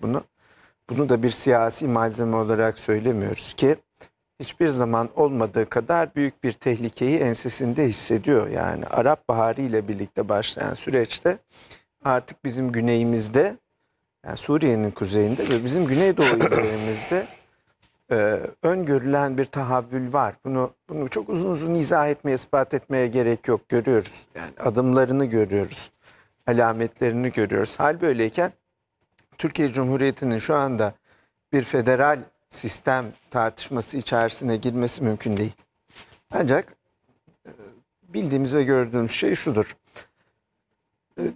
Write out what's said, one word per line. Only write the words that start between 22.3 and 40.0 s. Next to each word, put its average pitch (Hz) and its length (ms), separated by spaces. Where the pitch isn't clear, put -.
ispat 135 400
etmeye 131 320
gerek 117 420
yok. 117 200
Görüyoruz. 117 680
Yani 82 240
adımlarını 127 680
görüyoruz. 101 680
Alametlerini 117 840
görüyoruz. 104 460
Hal 151 220
böyleyken 147 520
Türkiye 151 300
Cumhuriyeti'nin 127 680
şu 110 160
anda 123 400
bir 139 100
federal 131 560
sistem 127 540
tartışması 117 680
içerisine 117 600
girmesi 120 480
mümkün 110 320
değil. 107 200
Ancak, 147 420
e, - 40
bildiğimiz 139 520
ve 147 100
gördüğümüz 123 480
şey - 220
şudur. 107 420